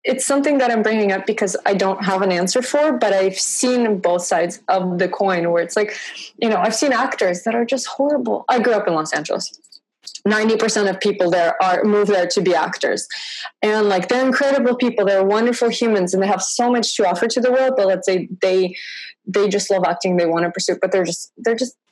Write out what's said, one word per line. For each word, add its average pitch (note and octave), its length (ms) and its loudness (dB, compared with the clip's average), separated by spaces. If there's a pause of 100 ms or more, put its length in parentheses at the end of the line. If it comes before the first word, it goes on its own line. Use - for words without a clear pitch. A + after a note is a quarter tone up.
it's B3+ 200 -2
something C#4+ 320 2
that B3+ 140 2
I'm A3+ 120 0
bringing G#3+ 300 0
up F#3+ 140 -4
because G#3 280 -2 (120)
I G3+ 80 2
don't F#3+ 280 0
have F#3+ 200 0
an G3 100 2
answer F3+ 300 0
for, D4 300 0
but A#3 200 0
I've F#3+ 260 0
seen A#3+ 600 0
both F3 240 0
sides F3 460 -2
of F#3 300 0
the F3+ 100 0
coin F3+ 420 0
where E3+ 120 2
it's E3+ 140 -6
like, G#3 160 0 (480)
you A#3 80 0
know, G#3+ 80 2
I've G#3 180 0
seen C#4 200 0
actors F#3+ 480 -2
that A3+ 120 -2
are A#3 120 0
just B3+ 200 -2
horrible. C4+ 640 -2
I B3 120 2
grew A#3 120 2
up G#3 160 0
in E3+ 60 0
Los D#3 180 -2
Angeles. D#3 400 -4 (720)
Ninety G#3+ 320 2
percent G#3+ 320 0
of F#3+ 100 -4
people F#3+ 320 0
there E3+ 320 2
are, F#3 220 2
move G#3 220 4
there F#3+ 200 2
to F3 140 0
be F3 140 2
actors. - 520 -2 (540)
And, G#3+ 300 2
like, F#3 180 0
they're B3+ 160 2
incredible C4 520 2
people. A3+ 280 0
They're G3 200 2
wonderful A#3 440 2
humans G3+ 460 0
and F#3+ 80 2
they G3 60 0
have F#3 140 0
so - 280 0
much A#3+ 260 0
to G#3 100 2
offer F3+ 200 0
to A#3 140 -2
the B3 120 2
world, C4 240 2
but G3 100 2
let's F#3 200 0
say F#3 220 0 (120)
they, F#3 360 2 (500)
they G3+ 220 0
just G3 200 -2
love F#3 160 2
acting. F3+ 320 0
They F3 100 2
wanna E3+ 240 0
pursue - 240 -4
it, - 60 -6
but F#3 100 0
they're F#3 140 2
just, - 320 -8
they're A#3 180 -2
just, A#3+ 220 -6 (160)